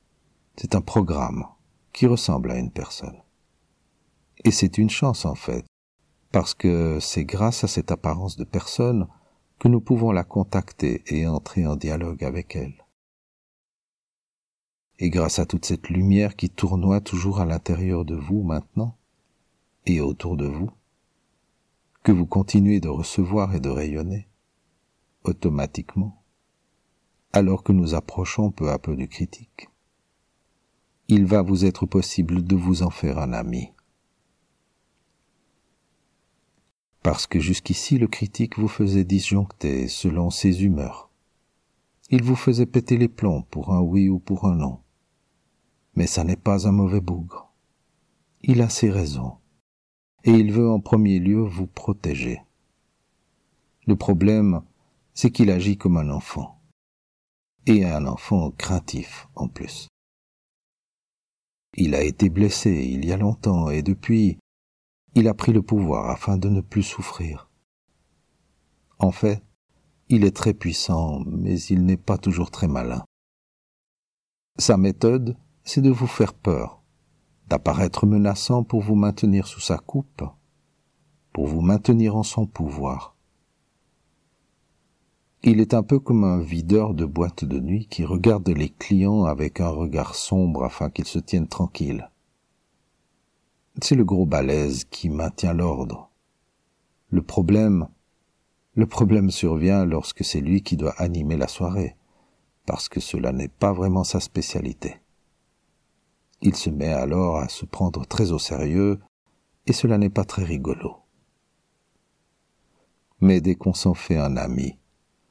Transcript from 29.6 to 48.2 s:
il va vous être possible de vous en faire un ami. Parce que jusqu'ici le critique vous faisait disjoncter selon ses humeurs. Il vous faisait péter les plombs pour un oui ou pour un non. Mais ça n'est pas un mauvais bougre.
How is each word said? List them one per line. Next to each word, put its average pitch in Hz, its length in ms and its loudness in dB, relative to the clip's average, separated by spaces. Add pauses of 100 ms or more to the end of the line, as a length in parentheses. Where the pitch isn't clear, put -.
il 104 160 6
va 98 160 4
vous 92 240 2
être 92 220 0
possible 90 580 0
de 95 120 2
vous 90 260 0
en 87 80 0
faire 73 280 -4
un 67 140 -4
ami. 58 400 -8 (3250)
Parce - 240 -2
que - 140 0
jusqu'ici - 580 -2
le 117 80 2
critique 110 520 -4
vous 107 100 0
faisait 98 360 2
disjoncter 92 840 0
selon 85 400 -2
ses 92 340 0
humeurs. 90 480 -2 (1000)
Il 127 120 4
vous 123 140 2
faisait 120 300 2
péter 123 320 2
les 117 100 4
plombs 90 340 -2
pour - 300 -6
un 90 80 4
oui 95 300 4
ou 92 80 0
pour 92 260 -4
un 90 120 4
non. 67 260 -4 (1120)
Mais 87 120 2
ça - 160 -2
n'est 87 140 -2
pas 101 320 0
un 98 40 4
mauvais 101 280 2
bougre. 87 500 -8 (920)